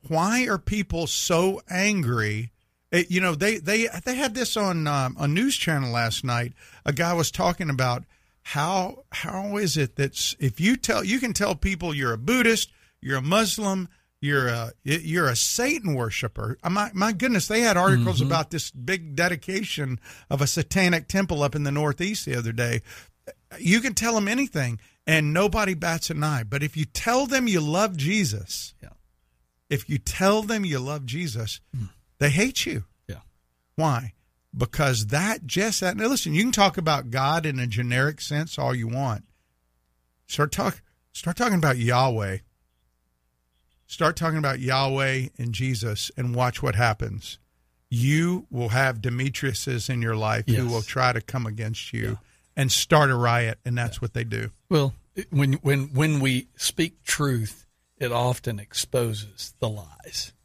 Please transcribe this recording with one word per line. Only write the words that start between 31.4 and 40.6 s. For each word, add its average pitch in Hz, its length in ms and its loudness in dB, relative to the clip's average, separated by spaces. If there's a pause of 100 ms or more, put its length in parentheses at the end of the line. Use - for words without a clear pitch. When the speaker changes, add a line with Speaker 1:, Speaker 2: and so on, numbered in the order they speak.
Speaker 2:
Mm. 113 140 -6 (300)
Speaker 1:
they 143 100 4
hate 196 360 2
you. 185 200 -6 (240)
Speaker 2:
Yeah. - 100 -10 (560)
Speaker 1:
Why? 131 380 0 (420)
Because 123 520 0
that, 170 380 0
just 190 360 0
that. 185 160 0
Now, 220 100 0
listen, 240 260 0
you 165 100 4
can 254 100 2
talk 196 240 6
about 143 340 0
God 143 340 2
in 139 140 -2
a 123 80 -2
generic 123 540 0
sense 151 360 -4
all 131 160 0
you 117 140 -2
want. 120 380 -4 (1040)
Start 147 260 0
talk, - 280 -2 (300)